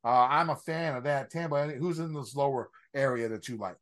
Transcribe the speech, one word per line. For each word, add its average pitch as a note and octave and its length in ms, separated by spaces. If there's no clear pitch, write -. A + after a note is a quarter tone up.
Uh, B2 260
I'm D#3+ 200
a D3 60
fan D#3+ 400
of B2 80
that. C#3+ 260
Tambo, D3 400
who's D#3 300
in D#3+ 120
this C3+ 240
lower C#3 340
area B2+ 340
that A2 180
you A#2+ 100
like? F#2+ 240